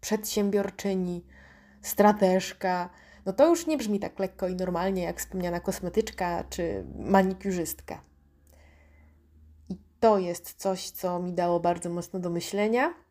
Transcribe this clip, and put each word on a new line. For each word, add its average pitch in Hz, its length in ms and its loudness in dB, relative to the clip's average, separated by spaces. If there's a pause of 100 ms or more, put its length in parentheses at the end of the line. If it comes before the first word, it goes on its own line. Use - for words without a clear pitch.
przedsiębiorczyni, 196 1200 -2 (580)
strateżka. 185 1080 4 (360)
No 196 60 -4
to 269 160 6
już 339 180 4
nie 311 100 0
brzmi 208 240 0
tak - 180 -8
lekko 190 300 -4
i 185 60 -4
normalnie 180 480 0
jak 170 160 -4
wspomniana 175 420 -4
kosmetyczka 180 880 -2
czy 165 340 -4 (140)
manikurzystka. 190 1040 0 (1700)
I 185 80 -8 (240)
to 220 180 6
jest 175 340 -4
coś, 190 380 -4
co 180 280 -4
mi 180 140 -4
dało 175 280 2
bardzo 175 300 0
mocno 175 300 -6
do 180 100 -4
myślenia 214 640 0 (160)